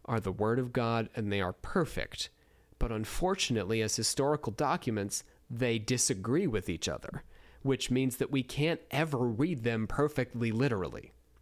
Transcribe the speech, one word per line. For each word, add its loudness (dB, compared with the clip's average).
are 0
the -2
Word 2
of -2
God 2
and -2
they 2
are 0
perfect. -2
But 2
unfortunately, 0
as 0
historical 0
documents, -2
they 0
disagree 0
with -2
each -2
other, -6
which 0
means 2
that -2
we 2
can't 0
ever 0
read 0
them 0
perfectly 0
literally. 0